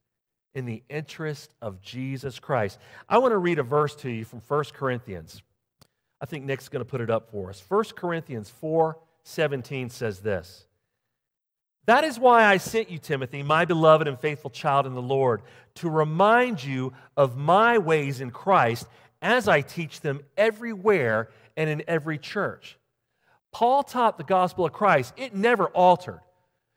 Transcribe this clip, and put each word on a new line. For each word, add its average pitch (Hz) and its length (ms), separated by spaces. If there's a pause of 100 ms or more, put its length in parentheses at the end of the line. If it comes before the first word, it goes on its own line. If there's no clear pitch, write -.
(540)
"In 131 120
the 117 220
interest 151 760
of 95 180
Jesus 131 580
Christ." 107 380 (320)
I 202 80
want 254 140
to 208 80
read 175 180
a 143 60
verse 147 340
to 131 140
you 113 120
from 117 160
First 143 360
Corinthians. 117 680 (800)
I - 60
think 143 180
Nick's 135 240
gonna 123 160
put 123 160
it 113 80
up 113 220
for 95 180
us. 98 100
First 214 360
Corinthians 160 560
four 160 480 (240)
seventeen 135 680
says 104 320
this, 98 460 (1160)
"That 254 180
is 262 160
why 240 260
I 196 120
sent 214 340
you, 160 80
Timothy, 143 420
my 156 240
beloved 160 420
and 135 120
faithful 147 320
child 139 340
in 131 80
the 127 80
Lord, 127 400 (320)
to 170 160
remind 175 760
you 131 300 (240)
of 131 180
my 196 440
ways 147 420
in 127 80
Christ 123 580 (360)
as 214 240
I 160 140
teach - 400
them 143 200 (160)
everywhere 202 960 (260)
and 156 100
in 156 200
every 160 320
church." - 580 (720)
Paul 254 320
taught 240 380
the 156 40
gospel 180 420
of 147 80
Christ. 165 440
It 247 160
never 196 360
altered. 175 520 (560)